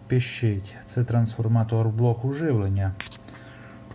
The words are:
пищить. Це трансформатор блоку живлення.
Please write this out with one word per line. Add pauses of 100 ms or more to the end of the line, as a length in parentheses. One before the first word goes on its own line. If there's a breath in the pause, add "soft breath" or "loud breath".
пищить. (180)
Це
трансформатор
блоку
живлення. (1000 loud breath)